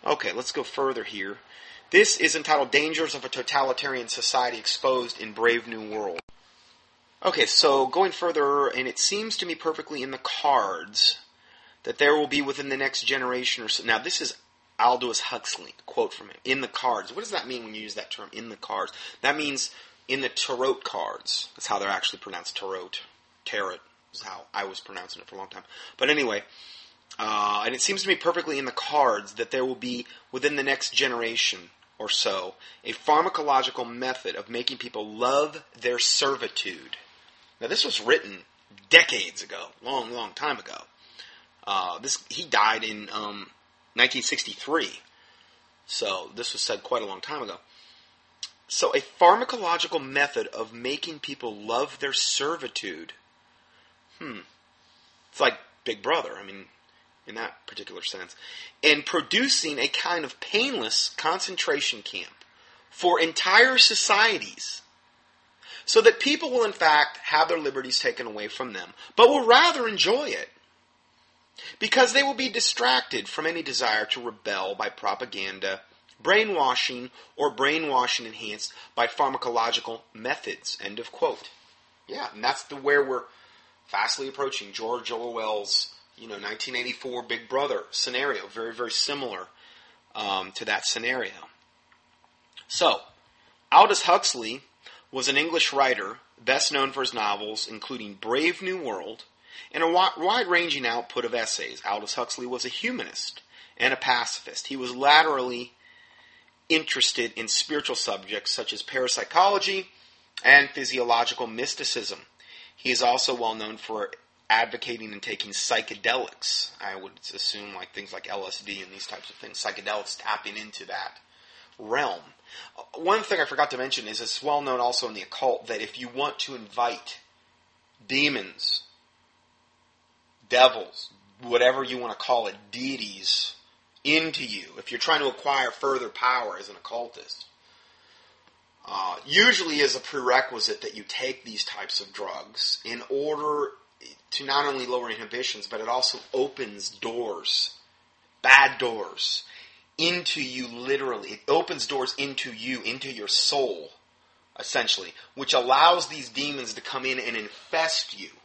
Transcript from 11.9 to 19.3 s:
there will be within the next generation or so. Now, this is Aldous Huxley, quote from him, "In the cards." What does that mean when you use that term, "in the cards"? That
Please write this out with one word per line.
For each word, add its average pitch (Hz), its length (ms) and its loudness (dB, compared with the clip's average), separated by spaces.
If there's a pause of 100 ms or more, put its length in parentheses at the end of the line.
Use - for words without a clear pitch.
there 143 180 8
will 151 120 4
be 143 140 0
within 139 280 -4
the 135 80 -2
next 135 260 -2
generation 127 600 0
or 110 40 -8
so. 101 160 -2
Now, 110 160 4
this - 220 -4
is - 160 -6 (420)
Aldous 120 400 4
Huxley, - 560 -6 (100)
quote - 280 0
from 104 160 -16
him, - 140 -20
"In 135 180 0
the 123 60 -6
cards." 113 460 -2
What 180 80 -8
does 226 100 -10
that 165 160 -4
mean 123 160 -8
when 107 120 -14
you 107 60 -10
use 107 120 -12
that - 160 -10
term, 104 220 -12
"in 113 180 -12
the 104 60 -12
cards"? 98 360 -6 (300)
That 143 160 2